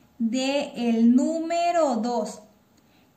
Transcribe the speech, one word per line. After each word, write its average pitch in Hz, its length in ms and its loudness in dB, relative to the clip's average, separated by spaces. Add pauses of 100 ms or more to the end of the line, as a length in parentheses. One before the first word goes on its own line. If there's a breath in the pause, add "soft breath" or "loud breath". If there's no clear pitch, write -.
(180 soft breath)
de 254 720 -2
el 233 260 6
número 330 800 0
dos. 220 440 -4 (760 soft breath)